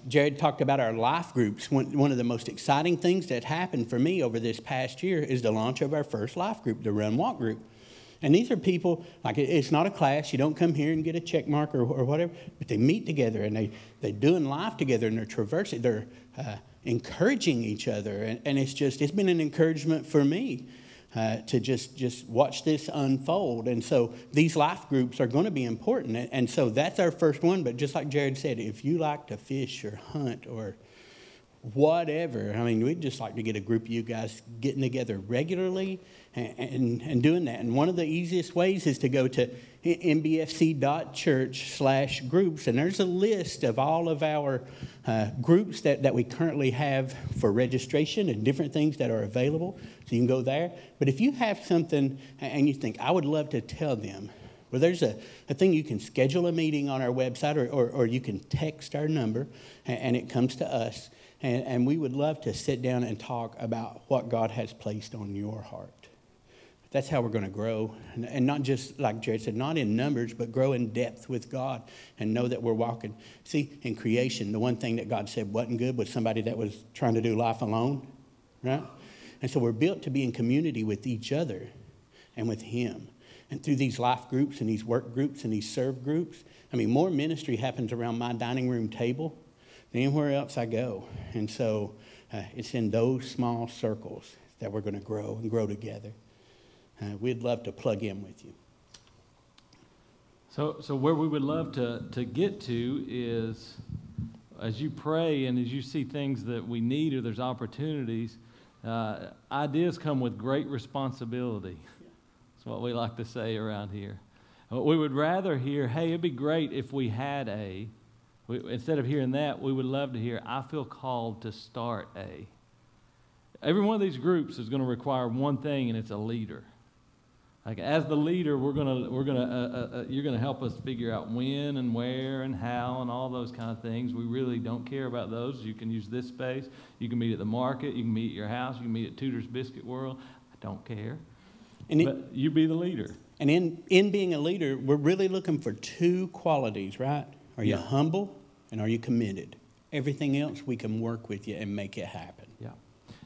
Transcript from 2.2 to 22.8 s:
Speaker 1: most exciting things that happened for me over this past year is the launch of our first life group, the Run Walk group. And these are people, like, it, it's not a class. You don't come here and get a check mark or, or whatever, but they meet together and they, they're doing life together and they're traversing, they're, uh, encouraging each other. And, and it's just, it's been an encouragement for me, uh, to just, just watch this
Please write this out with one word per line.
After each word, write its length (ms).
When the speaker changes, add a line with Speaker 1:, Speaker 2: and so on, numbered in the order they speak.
Speaker 1:
most 240
exciting 480
things 300
that 180
happened 460
for 80
me 240
over 180
this 200
past 420
year 160
is 240
the 80
launch 320
of 100
our 120
first 320
life 260
group, 200
the 100
Run 240
Walk 220
group. 220
And 120
these 160
are 60
people, 480
like, 120
it, 60
it's 280
not 160
a 40
class. 420
You 60
don't 160
come 180
here 200
and 120
get 120
a 40
check 280
mark 260
or, 80
or 220
whatever, 280
but 100
they 100
meet 260
together 380
and 120
they, 180
they're 120
doing 320
life 320
together 320
and 100
they're 80
traversing, 560
they're, 240
uh, 180
encouraging 800
each 240
other. 340
And, 220
and 140
it's 140
just, 300
it's 100
been 160
an 120
encouragement 680
for 180
me, 440
uh, 220
to 200
just, 380
just 320
watch 360
this 280